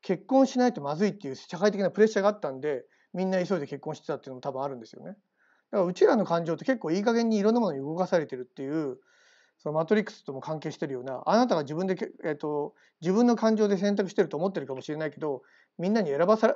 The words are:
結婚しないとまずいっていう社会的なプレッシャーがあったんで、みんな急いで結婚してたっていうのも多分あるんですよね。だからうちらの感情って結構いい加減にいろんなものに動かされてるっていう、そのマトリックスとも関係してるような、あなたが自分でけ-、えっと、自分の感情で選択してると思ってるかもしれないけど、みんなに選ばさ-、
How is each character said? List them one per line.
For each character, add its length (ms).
結 240
婚 220
し 100
な 80
い 80
と 80
ま 140
ず 100
い 40
っ 40
て 140
い 40
う 40
社 240
会 120
的 80
な 120
プ 100
レ 60
ッ 20
シ 60
ャ 60
ー 20
が 60
あ 20
っ 80
た 100
ん 100
で、 240
み 100
ん 60
な 160
急 120
い 20
で 80
結 140
婚 140
し 60
て 60
た 80
っ 40
て 60
い 20
う 40
の 40
も 60
多 100
分 120
あ 40
る 80
ん 40
で 80
す 60
よ 100
ね。 60
だ 40
か 40
ら 120
う 100
ち 120
ら 100
の 100
感 180
情 120
っ 20
て 80
結 140
構 100
い 80
い 60
加 100
減 160
に 80
い 60
ろ 80
ん 20
な 80
も 60
の 60
に 60
動 160
か 120
さ 100
れ 80
て 100
る 140
っ 40
て 100
い 60
う、 280
そ 100
の 40
マ 120
ト 80
リ 80
ッ 20
ク 80
ス 140
と 80
も 80
関 180
係 120
し 80
て 80
る 60
よ 80
う 20
な、 240
あ 100
な 100
た 60
が 80
自 140
分 100
で 80
け-、 180
え 60
っ 60
と、 360
自 120
分 140
の 80
感 200
情 120
で 100
選 180
択 140
し 60
て 80
る 60
と 60
思 120
っ 40
て 80
る 60
か 80
も 80
し 100
れ 60
な 80
い 60
け 80
ど、 240
み 100
ん 60
な 80
に 80
選 160
ば 120
さ-、 180